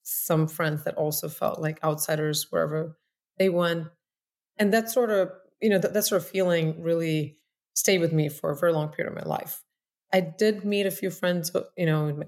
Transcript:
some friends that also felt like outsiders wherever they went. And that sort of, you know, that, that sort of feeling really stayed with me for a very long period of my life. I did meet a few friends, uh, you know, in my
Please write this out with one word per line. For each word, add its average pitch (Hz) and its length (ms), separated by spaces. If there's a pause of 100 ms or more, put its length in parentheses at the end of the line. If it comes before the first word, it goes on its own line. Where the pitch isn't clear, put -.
some 160 460
friends 151 360
that - 120
also 151 320
felt - 320
like 156 240
outsiders 151 680
wherever 160 460 (420)
they 190 120
went. 170 360 (680)
And 202 160
that 220 180
sort 240 200
of, 190 200 (300)
you 220 80
know, 196 100
that, 175 140
that 208 140
sort 185 160
of - 60
feeling 165 540
really 160 540 (380)
stayed 190 260
with 165 120
me 156 180
for - 200
a 147 60
very 170 160
long 151 160
period - 240
of - 100
my - 60
life. - 340 (480)
I 190 100
did 196 440
meet 202 220
a 190 40
few 190 200
friends, 175 440
uh, - 100 (120)
you 180 80
know, 156 220
in 147 120
my 151 100